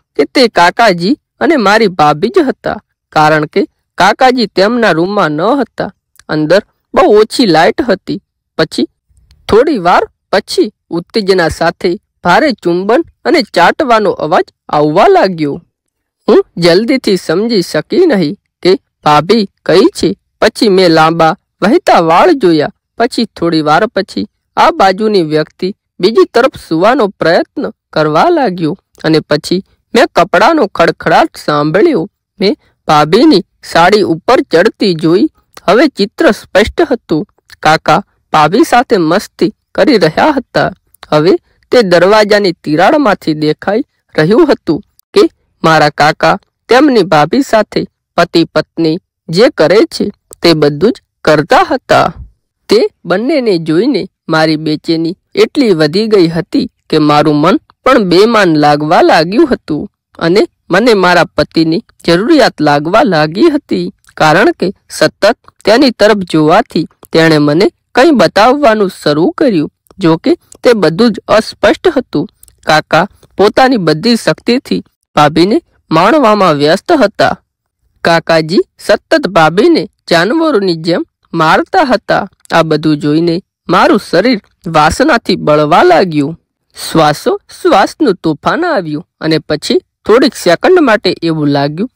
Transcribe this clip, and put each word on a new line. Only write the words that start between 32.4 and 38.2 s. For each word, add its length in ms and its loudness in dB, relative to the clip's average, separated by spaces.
મેં 160 -2
ભાભીની 560 2
સાડી 520 0
ઉપર 280 0
ચડતી 520 0
જોઈ. 340 0
હવે 220 2
ચિત્ર 440 -2
સ્પષ્ટ 480 -2
હતું. 360 -6
કાકા 400 0